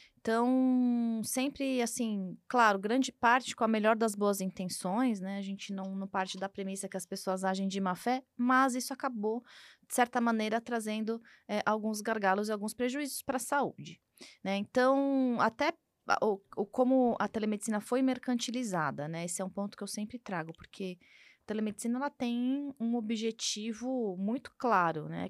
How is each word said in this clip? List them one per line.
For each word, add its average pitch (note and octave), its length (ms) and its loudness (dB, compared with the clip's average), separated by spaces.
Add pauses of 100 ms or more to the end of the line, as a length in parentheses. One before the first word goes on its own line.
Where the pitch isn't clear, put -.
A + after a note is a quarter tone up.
(200)
Então, A#3+ 1040 2
sempre, C4 580 0
assim, G#3 640 -2
claro, A3 320 6
grande A3+ 320 2
parte A#3+ 460 2
com - 80 0
a A3+ 40 4
melhor A3 280 4
das G#3+ 180 2
boas G3+ 260 2
intenções, F#3+ 760 -2
né? F#3+ 200 -6
A G3+ 40 -4
gente G3 300 -8
não, F#3+ 240 -6
não F#3+ 100 -4
parte F#3+ 320 -2
da F#3+ 100 -4
premissa F#3+ 400 -8
que F#3+ 80 -6
as F#3 80 -8
pessoas F#3+ 380 -4
agem F#3+ 240 0
de G3 140 -2
má F#3 160 0
fé, B3+ 260 -2 (140)
mas B3+ 400 4
isso B3+ 160 -4
acabou, A#3+ 500 -4 (460)
de - 40 -16
certa B3 280 2
maneira, A3+ 400 0
trazendo, A3 600 -4 (280)
é, G#3 180 -2
alguns G#3+ 340 0
gargalos G#3 480 2
e A3 40 0
alguns G#3+ 200 -4
prejuízos C4 500 -4
pra C4 180 -4
saúde, F3+ 600 -4 (440)
né? G3 120 -2
Então, C4 840 2
até C#4+ 320 2 (340)
a, - 180 4
o, G3+ 160 2 (160)
o G#3 80 0
como B3+ 540 4
a G#3 80 0
telemedicina G#3+ 540 -2
foi B3 220 0
mercantilizada, A3+ 1080 0
né? E3 160 -4
Esse F3 180 -4
é - 20 -4
um F#3 60 -6
ponto G3+ 260 -6
que - 60 -10
eu G3+ 60 -6
sempre G#3+ 280 -8
trago, E3 360 -6
porque F#3 440 -10 (460)
a - 60 -20
telemedicina, A3 500 -2
ela C#4+ 120 -2
tem B3+ 680 -2
um A#3 160 0
objetivo A3+ 1200 -2
muito G3+ 400 -4
claro, E3+ 520 2
né? E3+ 200 -6